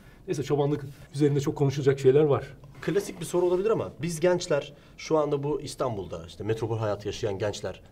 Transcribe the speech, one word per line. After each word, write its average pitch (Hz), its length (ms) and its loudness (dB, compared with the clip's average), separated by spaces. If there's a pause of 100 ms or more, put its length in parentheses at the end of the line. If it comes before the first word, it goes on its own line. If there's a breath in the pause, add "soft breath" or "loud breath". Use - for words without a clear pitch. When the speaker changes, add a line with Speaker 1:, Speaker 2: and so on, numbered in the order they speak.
(260 loud breath)
Speaker 1:
Neyse, 156 160 -2
çobanlık 143 420 0 (300 loud breath)
üzerinde 143 260 2
çok 147 160 -2
konuşulacak 135 420 2
şeyler 131 260 8
var. 135 200 2 (360)
Speaker 2:
Klasik 175 400 -4
bir 165 40 -8
soru 180 220 0
olabilir 185 240 2
ama 113 220 -2 (100)
biz 160 180 -4
gençler 175 520 2 (240 loud breath)
şu - 220 0
anda 147 240 0
bu 147 180 -2
İstanbul'da 98 680 -6
işte 98 180 -12
metropol 110 340 -2
hayatı 104 300 -2
yaşayan 98 300 -4
gençler 101 420 -4 (120 soft breath)